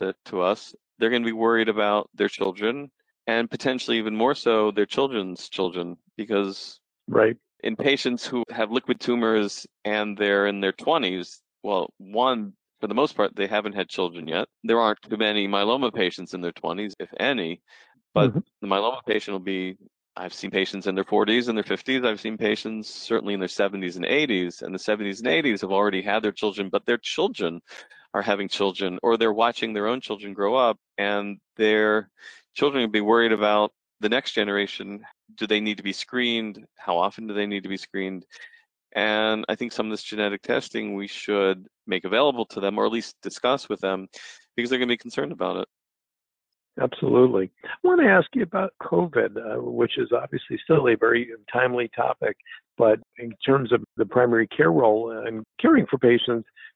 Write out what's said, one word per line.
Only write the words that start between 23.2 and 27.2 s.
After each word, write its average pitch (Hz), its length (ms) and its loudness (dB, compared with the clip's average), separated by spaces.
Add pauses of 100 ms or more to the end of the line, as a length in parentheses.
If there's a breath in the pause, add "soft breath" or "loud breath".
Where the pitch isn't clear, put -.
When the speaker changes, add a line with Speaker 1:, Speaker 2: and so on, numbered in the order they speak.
Speaker 1:
in 98 60 -4
their 90 80 -2
seventies 95 480 -2
and 90 100 -4
eighties, 107 560 0
and 92 120 -8
the 92 40 -8
seventies 104 400 -4
and 117 100 -4
eighties 147 320 0
have 95 120 -4
already 98 300 2
had 104 200 0
their 104 100 0
children, 98 380 -4
but 101 160 0
their 120 120 2
children 101 600 -4 (540 loud breath)